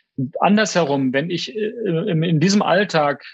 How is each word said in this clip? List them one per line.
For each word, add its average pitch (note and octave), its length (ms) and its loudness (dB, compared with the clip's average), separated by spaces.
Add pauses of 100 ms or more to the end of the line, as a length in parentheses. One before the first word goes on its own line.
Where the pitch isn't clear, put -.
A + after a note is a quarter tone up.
(380)
Andersherum, D#3+ 760 2
wenn C#3 160 0
ich, F3 280 -6
äh, G#3+ 520 -4
in, D#3+ 140 0
in E3+ 160 2
diesem G3 240 2
Alltag, D3+ 720 0